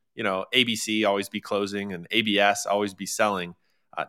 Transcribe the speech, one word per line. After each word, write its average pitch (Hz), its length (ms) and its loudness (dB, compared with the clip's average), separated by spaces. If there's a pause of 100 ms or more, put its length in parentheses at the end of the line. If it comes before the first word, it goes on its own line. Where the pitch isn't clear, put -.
(160)
you 113 80 -8
know, 95 300 -2
"A 127 100 6
B 117 140 0
C, 110 260 0
always 101 240 2
be 104 140 -6
closing, 101 500 -4
and 87 200 -10
A 110 100 2
B 104 180 2
S, 101 260 4
always 101 280 0
be 95 120 -10
selling, 95 500 -2 (420)
uh, 82 120 -4